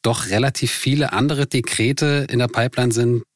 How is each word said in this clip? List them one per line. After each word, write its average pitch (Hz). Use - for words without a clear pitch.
doch 117
relativ 123
viele -
andere 143
Dekrete 139
in 120
der 120
Pipeline 123
sind, 120